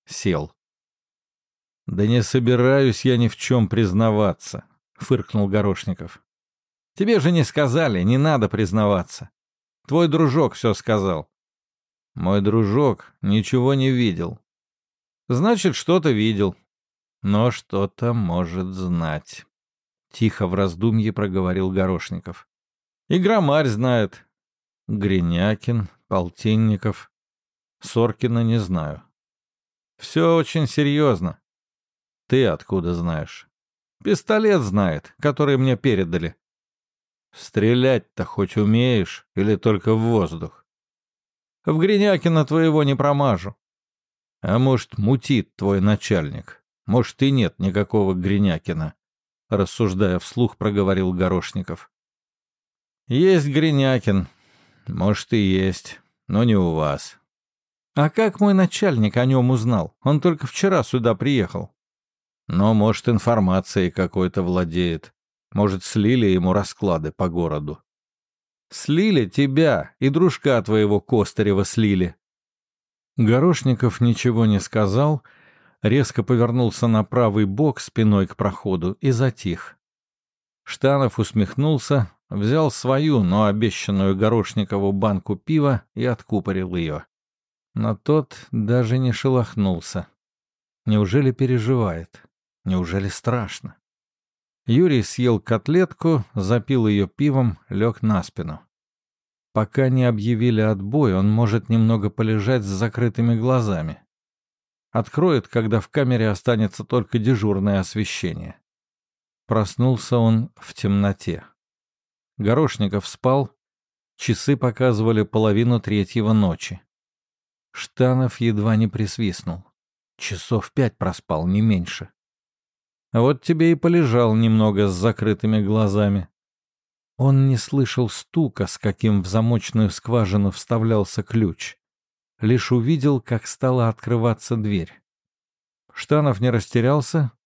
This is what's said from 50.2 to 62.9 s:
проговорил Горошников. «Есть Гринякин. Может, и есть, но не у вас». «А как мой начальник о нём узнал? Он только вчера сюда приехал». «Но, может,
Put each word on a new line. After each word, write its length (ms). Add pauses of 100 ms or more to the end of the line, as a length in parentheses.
проговорил 560
Горошников. 800 (1160)
«Есть 400
Гринякин. 800 (600)
Может, 460
и 40
есть, 640 (260)
но 160
не 120
у 180
вас». 440 (800)
«А 140
как 300
мой 140
начальник 640
о 80
нём 260
узнал? 500
Он 180
только 280
вчера 360
сюда 320
приехал». 580 (720)
«Но, 260
может, 340